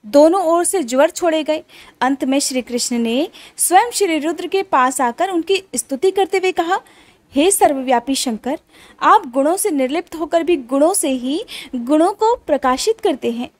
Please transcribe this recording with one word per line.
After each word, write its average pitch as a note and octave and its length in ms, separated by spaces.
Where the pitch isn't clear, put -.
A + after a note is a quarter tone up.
दोनों D#4+ 380
ओर E4+ 200
से F4+ 180
ज्वर C4 280
छोड़े D#4+ 340
गए। D#4 180
अंत C4+ 240
में C4+ 160
श्री B3+ 220
कृष्ण A#3+ 360
ने A#3 300
स्वयं G4 340
श्री E4 280
रुद्र E4+ 280
के F#4+ 160
पास C4+ 380
आकर C4+ 300
उनकी F#4 320
स्तुति C#4 340
करते F#4+ 280
हुए F#4 140
कहा, F4+ 280
हे D#4+ 160
सर्वव्यापी C4 640
शंकर, B3 440
आप E4 280
गुणों C#4 260
से G4+ 140
निर्लिप्त D4 460
होकर E4 260
भी E4 140
गुणों C#4 380
से D#4+ 140
ही C4 360
गुणों D4+ 360
को A4 220
प्रकाशित C#4 680
करते B3 300
हैं। A#3 300